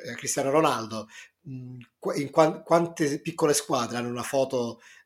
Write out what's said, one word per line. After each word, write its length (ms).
eh, 60
Cristiano 340
Ronaldo, 580
mm, 300
qu-, 180
in 120
qua-, 340
quante 580
piccole 320
squadre 440
hanno 120
una 140
foto 580